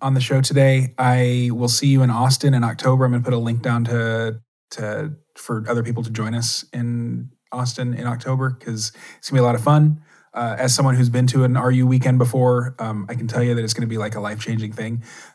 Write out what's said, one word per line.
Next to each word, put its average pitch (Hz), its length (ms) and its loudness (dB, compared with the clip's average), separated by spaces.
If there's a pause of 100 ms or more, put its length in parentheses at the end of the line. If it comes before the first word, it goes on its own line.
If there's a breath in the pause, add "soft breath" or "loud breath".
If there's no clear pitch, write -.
on 135 120 0
the 131 60 2
show 131 200 2
today. 131 580 4
I 123 540 2
will 120 160 -2
see 127 180 0
you 135 160 6
in 123 80 4
Austin 131 440 2
in 120 100 2
October. 131 400 2
I'm 123 80 2
gonna 120 100 0
put 123 120 -2
a 117 40 0
link 117 240 -2
down 120 220 0
to, 113 560 -2 (320)
to, 104 400 -8 (240)
for 110 320 -6
other 117 160 -2
people 117 180 -4
to 113 80 -8
join 110 240 -6
us 117 380 -4
in 120 580 -4 (220)
Austin 123 420 -4
in 120 140 -6
October, 127 420 -2
'cause 113 400 -8 (280 loud breath)
it's - 120 -14
gonna 135 100 2
be - 40 6
a - 20 4
lot 120 80 2
of 110 80 -2
fun. 151 380 4 (340 soft breath)
Uh, 117 240 -4
as 127 160 0
someone 135 220 2
who's 123 120 4
been 123 200 2
to 131 160 4
an 127 120 2
R 123 140 2
U 127 160 4
weekend 127 320 4
before, 123 600 2
um, 107 280 -6
I 117 60 -8
can 113 140 -6
tell 120 140 -2
you 120 120 2
that 117 80 -2
it's 110 100 -4
gonna 120 140 -4
be, 113 120 -4
like, 107 180 -6
a 104 40 -8
life-changing 110 520 -6
thing. 113 300 -8 (320 loud breath)